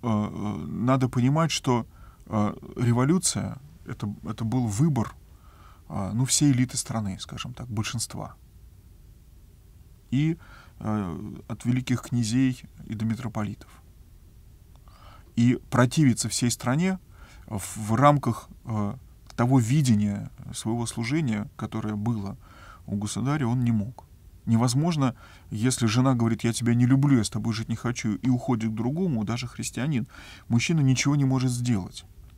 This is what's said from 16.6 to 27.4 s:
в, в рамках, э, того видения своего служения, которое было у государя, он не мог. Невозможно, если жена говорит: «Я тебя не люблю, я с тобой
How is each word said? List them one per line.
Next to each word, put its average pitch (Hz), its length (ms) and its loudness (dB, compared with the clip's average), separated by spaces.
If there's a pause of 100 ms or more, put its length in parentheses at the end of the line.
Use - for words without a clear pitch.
в, - 320 -10
в 110 180 -2
рамках, 139 540 4 (160)
э, 104 300 -4 (400)
того 127 240 4
видения 110 720 2 (220)
своего 117 320 -4
служения, 117 720 -2
которое 107 380 -6
было 104 420 -4 (500)
у - 80 -4
государя, 117 520 -2
он 123 180 0
не 120 80 4
мог. 107 320 -4 (400)
Невозможно, 127 680 2 (360)
если 117 380 0
жена 127 260 4
говорит: 113 320 2
«Я 117 80 2
тебя 120 200 0
не 120 120 6
люблю, 135 320 6
я 110 80 4
с - 40 -4
тобой 113 240 -4